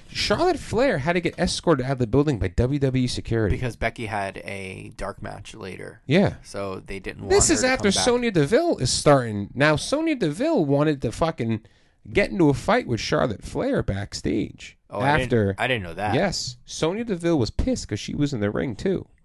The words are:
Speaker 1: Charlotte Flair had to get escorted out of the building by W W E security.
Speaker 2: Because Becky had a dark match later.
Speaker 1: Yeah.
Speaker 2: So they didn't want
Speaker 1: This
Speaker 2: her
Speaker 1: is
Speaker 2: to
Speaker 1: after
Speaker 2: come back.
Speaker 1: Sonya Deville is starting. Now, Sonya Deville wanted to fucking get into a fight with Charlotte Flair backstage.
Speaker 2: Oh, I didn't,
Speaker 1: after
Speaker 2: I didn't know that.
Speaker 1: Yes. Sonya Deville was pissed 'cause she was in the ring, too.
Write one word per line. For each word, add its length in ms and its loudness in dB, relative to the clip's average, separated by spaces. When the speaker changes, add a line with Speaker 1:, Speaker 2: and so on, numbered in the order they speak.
Speaker 1:
Charlotte 500 2
Flair 400 0
had 160 0
to 60 0
get 180 -2
escorted 460 2
out 80 -2
of 60 -4
the 80 0
building 320 2
by 100 0
W 300 2
W 260 2
E 20 0
security. 500 0
Speaker 2:
Because 200 -4
Becky 300 -4
had 320 -6
a 580 -12
dark 240 -8
match 340 -14
later. 520 -14
Speaker 1:
Yeah. 360 4
Speaker 2:
So 440 -8
they 140 -10
didn't 220 -10
want 80 -4
Speaker 1:
This 180 6
Speaker 2:
her 60 4
Speaker 1:
is 80 0
Speaker 2:
to 40 2
Speaker 1:
after 240 2
Speaker 2:
come 60 2
back. 80 2
Speaker 1:
Sonya 260 2
Deville 480 2
is 120 -2
starting. 640 2
Now, 220 4
Sonya 380 0
Deville 500 0
wanted 380 2
to 100 -2
fucking 480 -2
get 200 0
into 180 6
a 60 4
fight 320 0
with 140 -2
Charlotte 440 -2
Flair 380 -2
backstage. 960 -6
Speaker 2:
Oh, 120 -8
I 180 2
didn't, 60 0
Speaker 1:
after 340 2
Speaker 2:
I 80 0
didn't 160 0
know 120 -8
that. 200 -2
Speaker 1:
Yes. 500 -2
Sonya 400 -4
Deville 340 0
was 120 0
pissed 380 -2
'cause 100 -4
she 160 -8
was 180 0
in 80 -4
the 120 2
ring, 240 -2
too. 320 -2